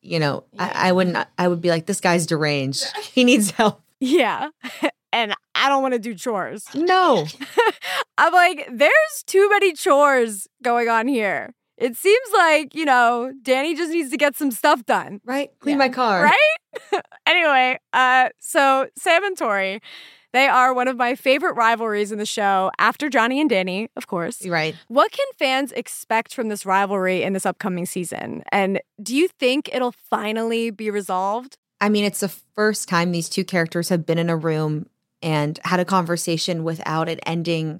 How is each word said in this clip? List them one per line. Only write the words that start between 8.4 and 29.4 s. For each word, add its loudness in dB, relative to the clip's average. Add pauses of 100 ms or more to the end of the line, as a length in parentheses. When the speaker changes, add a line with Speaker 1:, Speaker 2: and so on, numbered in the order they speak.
Speaker 3:
"There's 2
too 4
many 4
chores 2 (160)
going 0
on 0
here. -2 (240)
It -2
seems 4
like, 4
you -4
know, 2 (120)
Danny 0
just -4
needs -2
to -6
get 0
some -2
stuff 2
done." -4
Speaker 1:
Right? -6
Clean -2
Speaker 2:
Yeah. 0
Speaker 1:
my 0
car. 2
Speaker 3:
Right? 0
<laughs> -20 (120)
Anyway, 2 (160)
uh, 4 (100)
so 2 (100)
Sam 2
and -4
Tori, -2 (540)
they 4
are 4
one 0
of -6
my 0
favorite 0
rivalries 0
in -8
the -4
show, 0 (100)
after 0
Johnny 0
and 0
Danny, -2
of -12
course. -8
Speaker 1:
Right. -2 (140)
Speaker 3:
What 4
can -4 (140)
fans 0
expect -6
from -6
this -8
rivalry 0
in -2
this -4
upcoming -4
season? -8
And 0 (200)
do -10
you 2 (120)
think 0